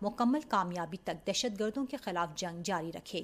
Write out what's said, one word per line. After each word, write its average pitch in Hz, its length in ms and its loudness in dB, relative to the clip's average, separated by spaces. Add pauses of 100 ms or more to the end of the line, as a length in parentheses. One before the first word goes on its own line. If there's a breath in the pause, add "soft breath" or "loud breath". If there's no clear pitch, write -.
مکمل 240 460 4
کامیابی 175 560 2
تک 170 220 -4
دہشت 202 340 0
گردوں 220 260 0
کے 285 100 -6
خلاف 175 400 0
جنگ 170 260 -4
جاری 170 300 0
رکھے - 320 -6